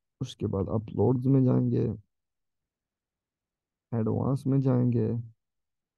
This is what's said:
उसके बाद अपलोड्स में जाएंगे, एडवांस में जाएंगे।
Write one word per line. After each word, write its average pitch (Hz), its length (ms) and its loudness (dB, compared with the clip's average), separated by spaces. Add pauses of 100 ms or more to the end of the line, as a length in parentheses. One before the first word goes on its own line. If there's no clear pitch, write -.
(200)
उसके - 260 -8
बाद 95 240 -2
अपलोड्स 113 560 0
में 131 180 4
जाएंगे, 123 400 2 (2000)
एडवांस 113 540 -2
में 135 140 2
जाएंगे। 123 460 2 (920)